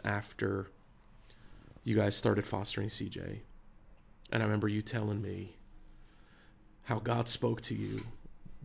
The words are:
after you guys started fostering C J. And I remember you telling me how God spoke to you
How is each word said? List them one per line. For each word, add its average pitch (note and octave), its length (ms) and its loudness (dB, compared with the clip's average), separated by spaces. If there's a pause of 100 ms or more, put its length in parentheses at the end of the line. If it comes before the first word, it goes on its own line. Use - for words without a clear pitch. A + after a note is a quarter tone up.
after G2+ 640 0 (1160)
you A2+ 120 4
guys G#2 200 6
started G#2 300 4
fostering G#2 440 -2
C - 180 -2
J. F2+ 340 -6 (920)
And A2+ 100 4
I A2 40 4
remember G#2+ 220 4
you G#2 140 2
telling G#2 400 0
me F#2+ 340 -6 (1300)
how A#2 140 2
God A#2 300 2
spoke A#2 340 2
to A2+ 120 -2
you G#2+ 280 -2 (640)